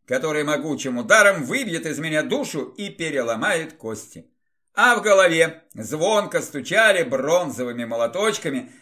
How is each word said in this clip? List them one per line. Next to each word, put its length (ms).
которое 380
могучим 520
ударом 460
выбьет 420
из 140
меня 240
душу 540
и 100
переломает 840
кости. 580
А 220
в 60
голове 640
звонко 680
стучали 640
бронзовыми 800
молоточками 880